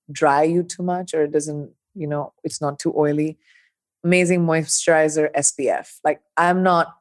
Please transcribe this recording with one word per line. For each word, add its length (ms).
dry 300
you 220
too 180
much, 320
or 80
it 100
doesn't, 380
you 140
know, 260
it's 160
not 200
too 180
oily. 400
Amazing 440
moisturizer, 880
S 160
P 180
F. 340
Like, 160
I'm 280
not 380